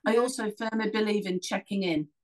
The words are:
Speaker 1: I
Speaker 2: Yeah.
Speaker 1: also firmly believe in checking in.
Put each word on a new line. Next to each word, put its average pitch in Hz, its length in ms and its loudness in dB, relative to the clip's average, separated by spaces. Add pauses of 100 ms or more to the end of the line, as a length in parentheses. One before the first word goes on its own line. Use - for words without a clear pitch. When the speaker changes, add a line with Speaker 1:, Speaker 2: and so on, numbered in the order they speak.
Speaker 1:
I 220 80 4
Speaker 2:
Yeah. 233 60 6
Speaker 1:
also 247 300 -2
firmly 220 400 -2
believe 208 360 0
in 180 140 -2
checking 196 440 -4
in. 156 240 0 (160)